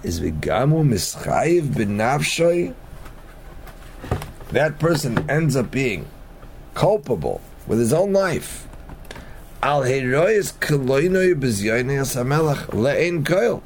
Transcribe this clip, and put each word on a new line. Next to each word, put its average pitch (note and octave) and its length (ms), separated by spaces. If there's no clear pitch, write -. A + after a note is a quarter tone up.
Is E2+ 180
v'gamu B2+ 680
mischayiv B2 840
b'nafshoy? C#3+ 960
That D3+ 260
person D3+ 500
ends D3 260
up B2+ 160
being G2+ 360
culpable G2 720
with A2 120
his A#2 140
own F#3+ 220
life. - 520
Al C#3 200
herois C3+ 720
keloinoi D#3 840
b'zyoinei B2 600
hamelech C3+ 680
le'en C#3+ 560
koil. G3 420